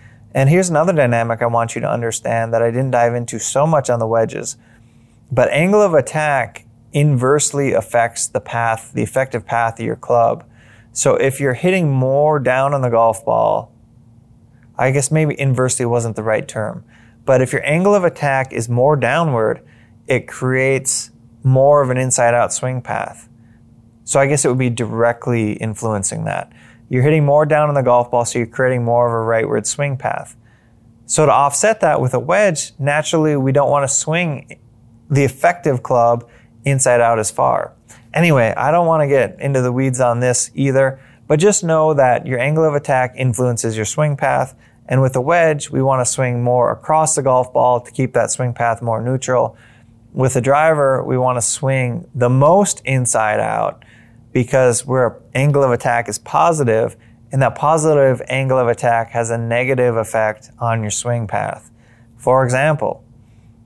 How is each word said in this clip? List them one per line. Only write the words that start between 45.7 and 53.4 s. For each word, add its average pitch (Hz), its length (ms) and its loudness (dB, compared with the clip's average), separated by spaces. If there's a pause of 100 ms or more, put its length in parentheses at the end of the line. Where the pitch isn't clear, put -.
we 135 120 -2
wanna 131 220 2
swing 123 380 -4
more 123 280 2
across 156 440 0
the 143 80 -2
golf 127 300 0
ball 123 280 2
to - 100 -14
keep 127 240 -4
that 117 160 0
swing 123 220 -4
path 117 300 -2
more 113 200 -4
neutral. 127 540 -2 (560)
With 131 240 0
a 127 40 0
driver, 139 640 2
we 127 140 -2
wanna 127 240 0
swing 131 720 -4
the 123 160 0
most 160 540 4
inside 113 560 0